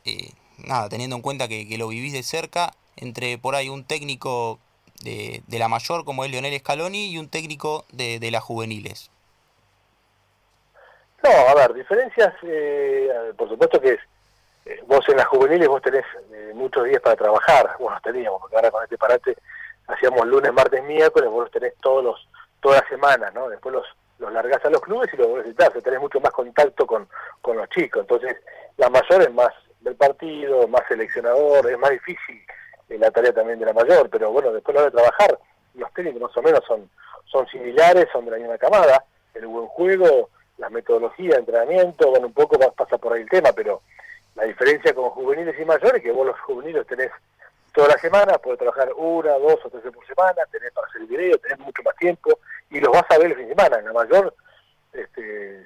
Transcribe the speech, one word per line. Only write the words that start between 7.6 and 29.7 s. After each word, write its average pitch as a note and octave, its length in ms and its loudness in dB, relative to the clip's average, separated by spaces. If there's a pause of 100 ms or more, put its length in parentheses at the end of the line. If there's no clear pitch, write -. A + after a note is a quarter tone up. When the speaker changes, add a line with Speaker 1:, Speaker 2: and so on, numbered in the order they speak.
Speaker 1:
de, A#2 280 -10
de A2+ 120 -10
las A2+ 120 -6
juveniles. A2 640 -14 (2000)
Speaker 2:
No, C#4+ 100 4
a C#3 220 6
ver, C3 200 6
diferencias, G#3 600 0 (100)
eh, C#3 920 -4
por A2+ 120 -6
supuesto A2+ 320 2
que C3 100 2
es, - 80 -2 (640)
eh, - 220 -16
vos C#3 220 4
en C#3 80 6
las B2 100 2
juveniles D3+ 400 4
vos - 140 0
tenés, C3 240 -2 (260)
eh, G#2+ 240 -18
muchos C3 300 -4
días C3 160 0
para A2+ 160 2
trabajar, G#2+ 600 2
bueno, G2+ 240 -8
teníamos, A2 380 -6
porque - 160 -6
ahora A2+ 160 2
con - 120 -4
este - 140 -12
parate B2 400 0 (500)
hacíamos B2 380 0
lunes, C3 280 2
martes, C3 280 2
miércoles, D3+ 480 2
vos A#2+ 140 -2
los A2+ 80 -12
tenés A#2+ 300 -6
todos C3 240 0
los, - 220 -6 (340)
todas C#3 200 6
las - 80 -2
semanas, B2 440 0
¿no? B2 160 -8
Después C3 260 -10
los, B2+ 100 -6 (340)
los G#2+ 120 -12
largás - 340 -2
a D3 40 0
los D#3 120 2
clubes A#3 320 -4
y D3 40 -16
los A#2+ 100 2
volvés B2 180 -4
a A#2 40 -14
citar, E3 200 4
o - 20 -12
sea, A#2+ 100 -10
tenés B2+ 180 -4
mucho C#3+ 200 -4
más C3+ 120 -2
contacto C3 540 0
con, G#2+ 220 -4 (340)
con A#2 160 -4
los G#2+ 120 -8
chicos. E3 320 -4
Entonces, - 360 -4 (400)
la B2 120 4
mayor B2+ 320 4
es B2+ 120 2
más A#2+ 200 2 (260)